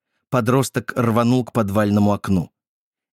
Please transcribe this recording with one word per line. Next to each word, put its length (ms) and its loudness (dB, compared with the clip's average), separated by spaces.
подросток 640 -2
рванул 480 2
к 80 -14
подвальному 600 0
окну. 400 -2